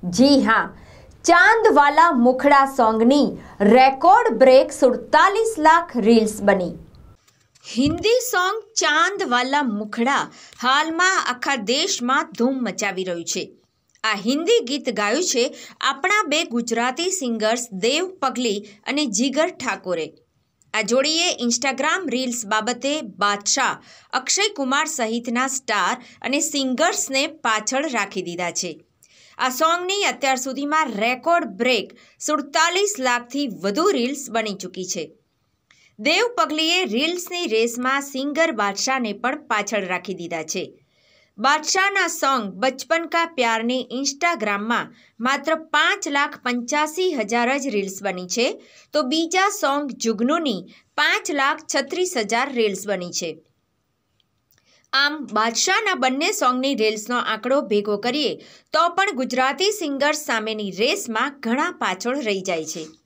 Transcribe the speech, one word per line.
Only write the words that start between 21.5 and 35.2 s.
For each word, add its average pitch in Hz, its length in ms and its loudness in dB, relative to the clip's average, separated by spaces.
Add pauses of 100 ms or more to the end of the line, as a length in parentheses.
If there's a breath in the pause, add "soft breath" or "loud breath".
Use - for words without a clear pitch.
રીલ્સ 240 360 -4
બાબતે 240 540 -2
બાદશાહ, 202 800 -2 (340 loud breath)
અક્ષય 262 300 -2 (140)
કુમાર 277 300 -2
સહિતના 240 600 -4
સ્ટાર 208 560 -2 (200 loud breath)
અને 277 180 -2
સિંગર્સને 277 840 -2
પાછળ 247 640 -2
રાખી 202 340 -4
દીધા 175 280 -6
છે. 165 340 -8 (540 soft breath)
આ 262 100 0
સોંગની 359 560 0
અત્યાર 262 320 0
સુધીમાં 277 600 -2
રેકોર્ડ 247 480 0
બ્રેક 233 480 -2 (280 soft breath)
સુડતાલીસ 330 800 0
લાખથી 254 480 -2
વધુ 202 440 0
રીલ્સ 269 400 -2
બની 214 240 -2
ચૂકી 185 300 -10
છે. 175 320 -10 (840 soft breath)